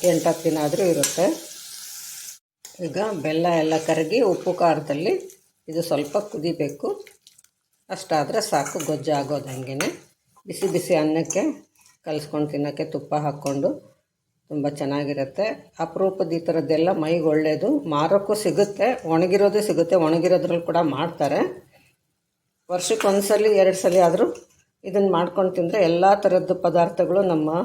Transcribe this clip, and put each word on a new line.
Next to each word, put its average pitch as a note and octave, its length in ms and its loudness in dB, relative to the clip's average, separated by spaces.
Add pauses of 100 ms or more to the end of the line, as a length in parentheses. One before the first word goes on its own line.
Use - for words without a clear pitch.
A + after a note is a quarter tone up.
ಎಂಟು E3 200 2
ಹತ್ತು - 160 -2
ದಿನ D#3 200 0
ಆದರೂ E3+ 180 0 (100)
ಇರುತ್ತೆ. D3 320 0 (1600)
ಈಗ D3 120 -6 (260)
ಬೆಲ್ಲ D#3+ 240 0 (140)
ಎಲ್ಲ D#3+ 140 2 (100)
ಕರಗಿ D#3+ 340 0 (120)
ಉಪ್ಪು F3+ 280 -2
ಖಾರದಲ್ಲಿ D#3+ 540 0 (540)
ಇದು D#3+ 220 -4
ಸ್ವಲ್ಪ D3 280 -2 (140)
ಕುದಿಬೇಕು. D#3 580 -6 (1000)
ಅಷ್ಟಾದರೆ D#3 600 -2
ಸಾಕು, D3+ 300 -2 (100)
ಗೊಜ್ಜು D3+ 300 -2
ಆಗೋದು C#3 340 -6
ಹಂಗೇನೆ. C3+ 360 -6 (560)
ಬಿಸಿ F#3+ 280 -6
ಬಿಸಿ F3+ 200 0 (100)
ಅನ್ನಕ್ಕೆ D#3+ 400 -2 (600)
ಕಲ್ಸ್ಕೊಂಡು D3+ 460 -4
ತಿನ್ನೋಕ್ಕೆ D3 420 -4
ತುಪ್ಪ C#3+ 220 -6
ಹಾಕ್ಕೊಂಡು D3 560 -2 (800)
ತುಂಬ D3 160 -6 (160)
ಚೆನ್ನಾಗಿರುತ್ತೆ. C#3 680 -4 (320)
ಅಪರೂಪದ F#3 580 -2
ಈ E3 120 -4
ಥರದ್ದೆಲ್ಲ D#3+ 400 2 (160)
ಮೈಗೆ D#3+ 280 0
ಒಳ್ಳೆಯದು. D#3 380 0 (240)
ಮಾರೋಕ್ಕೂ G3 400 2
ಸಿಗುತ್ತೆ, G3+ 540 0 (260)
ಒಣಗಿರೋದು F#3+ 540 4
ಸಿಗುತ್ತೆ, E3 360 2
ಒಣಗಿರೋದ್ರಲ್ಲಿ E3+ 640 2
ಕೂಡ E3+ 120 2 (140)
ಮಾಡ್ತಾರೆ. D3+ 460 -2 (1300)
ವರ್ಷಕ್ಕೊಂದ್ಸಲಿ G3+ 880 2
ಎರಡು F#3 240 6
ಸಲ F#3 240 6
ಆದರೂ F3 200 4 (580)
ಇದನ್ನು G3 280 2
ಮಾಡ್ಕೊಂಡು F3+ 440 0
ತಿಂದರೆ F3 300 0
ಎಲ್ಲ E3+ 200 4 (180)
ಥರದ್ದು F3+ 320 2 (100)
ಪದಾರ್ಥಗಳು F3 640 2
ನಮ್ಮ D#3 200 2 (160)